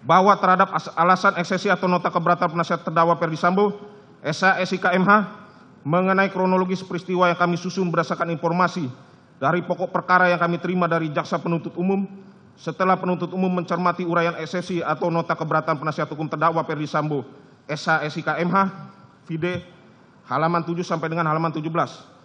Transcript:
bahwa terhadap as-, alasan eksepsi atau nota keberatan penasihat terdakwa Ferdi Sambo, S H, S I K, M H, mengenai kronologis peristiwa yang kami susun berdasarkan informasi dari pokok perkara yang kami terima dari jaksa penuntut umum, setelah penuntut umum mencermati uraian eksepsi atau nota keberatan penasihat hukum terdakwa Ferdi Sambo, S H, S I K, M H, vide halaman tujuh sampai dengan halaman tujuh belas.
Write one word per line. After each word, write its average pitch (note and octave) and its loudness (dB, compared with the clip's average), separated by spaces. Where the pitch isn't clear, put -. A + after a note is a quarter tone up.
bahwa F#3 6
terhadap F#3 2
as-, - -6
alasan F3+ 2
eksepsi F#3 0
atau F3+ 0
nota F3 0
keberatan E3+ 2
penasihat E3+ -2
terdakwa E3+ 2
Ferdi D#3+ -2
Sambo, G3 2
S D#3+ -4
H, F#3 4
S F#3 -2
I - -4
K, F#3 2
M F#3 4
H, G#3 6
mengenai F#3+ 2
kronologis F#3 0
peristiwa F3+ 0
yang E3+ -2
kami F3 2
susun F#3 -2
berdasarkan E3 -2
informasi E3 0
dari D#3+ 0
pokok F3+ -4
perkara F3+ 2
yang F3 4
kami E3+ 0
terima F3+ 0
dari D#3+ 0
jaksa D#3+ -4
penuntut E3+ -4
umum, G3 0
setelah F#3 0
penuntut F3+ -2
umum F#3 0
mencermati F3+ -2
uraian E3+ 0
eksepsi E3+ -4
atau D#3 -2
nota E3 0
keberatan D#3 -2
penasihat D3+ -4
hukum D#3 -6
terdakwa D#3+ 0
Ferdi D3+ -4
Sambo, D3 -2
S D3+ -6
H, D#3+ 2
S D3+ -6
I D#3 -10
K, D#3 -2
M F3 0
H, G3 2
vide E3+ -4
halaman D#3+ 0
tujuh E3+ -4
sampai D#3 -4
dengan E3 0
halaman D#3+ 0
tujuh D#3 -6
belas. D#3+ -4